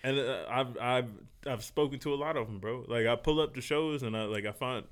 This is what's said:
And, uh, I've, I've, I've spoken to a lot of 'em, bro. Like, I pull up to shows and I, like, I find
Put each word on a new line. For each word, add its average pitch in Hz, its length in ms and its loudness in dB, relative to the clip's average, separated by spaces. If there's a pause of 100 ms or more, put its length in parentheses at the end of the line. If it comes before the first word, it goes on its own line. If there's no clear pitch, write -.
And, 135 160 2
uh, 117 280 0
I've, 123 300 0
I've, 123 320 2 (380)
I've 117 160 -2
spoken 139 360 2
to 147 140 0
a - 20 0
lot 151 200 -2
of 117 100 0
'em, 104 140 -8
bro. 120 260 -4
Like, 113 220 4
I 117 80 6
pull 156 240 2
up 143 140 2
to 127 60 -6
shows 151 440 0
and 110 120 -2
I, 110 100 0
like, 104 200 -2
I 104 60 -2
find 127 400 -4